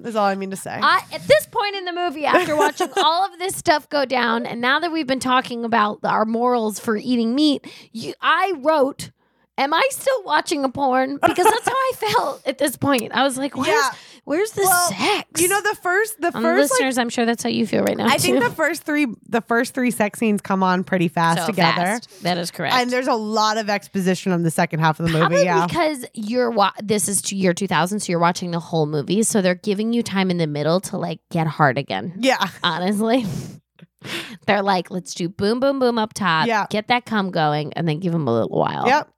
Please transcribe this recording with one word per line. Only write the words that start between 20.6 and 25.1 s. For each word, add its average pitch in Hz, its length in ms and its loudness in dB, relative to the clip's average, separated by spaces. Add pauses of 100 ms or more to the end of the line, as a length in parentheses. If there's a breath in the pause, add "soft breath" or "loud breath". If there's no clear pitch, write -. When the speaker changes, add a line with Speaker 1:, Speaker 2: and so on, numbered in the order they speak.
Speaker 1:
on 185 200 2
pretty 185 240 0
fast 165 340 0
Speaker 2:
So 165 60 -2
Speaker 1:
together. 175 340 0
Speaker 2:
fast. 208 420 -6
That 175 160 -2
is 175 100 -4
correct. - 240 -4
Speaker 1:
And 247 160 2
there's 254 180 -2
a 285 60 2
lot 214 460 0
of 214 100 -4
exposition 190 640 0
on 175 100 2
the 165 100 2
second - 280 0
half 160 200 2
of 170 60 -2
the 165 60 2